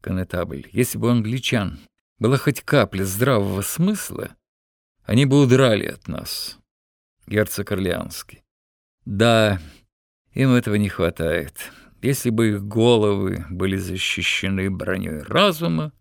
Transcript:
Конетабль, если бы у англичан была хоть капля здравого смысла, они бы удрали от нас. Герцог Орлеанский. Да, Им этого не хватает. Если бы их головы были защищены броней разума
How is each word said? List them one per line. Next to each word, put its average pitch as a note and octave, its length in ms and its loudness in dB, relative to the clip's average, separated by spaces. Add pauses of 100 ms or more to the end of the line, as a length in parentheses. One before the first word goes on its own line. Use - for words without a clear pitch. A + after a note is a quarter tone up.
Конетабль, F2 720 -4
если A#2 240 0
бы A2 100 -2
у A#2+ 40 2
англичан A2+ 680 -2 (380)
была A2+ 200 2
хоть - 240 -2
капля G2+ 420 0
здравого G2+ 580 0
смысла, - 760 -4 (680)
они B2 220 2
бы C#3 160 6
удрали B2+ 440 4
от - 220 -10
нас. - 500 -10 (720)
Герцог G#2 440 -2
Орлеанский. - 720 -6 (600)
Да, G#2+ 560 2 (720)
Им C3 180 2
этого A#2 240 2
не G#2 140 2
хватает. E2 840 -2 (300)
Если C3+ 280 0
бы A2+ 200 2
их G2+ 140 -2
головы G#2 840 2
были F#2+ 280 -2
защищены F#2+ 920 -4
броней F#2 540 -4
разума E3 760 0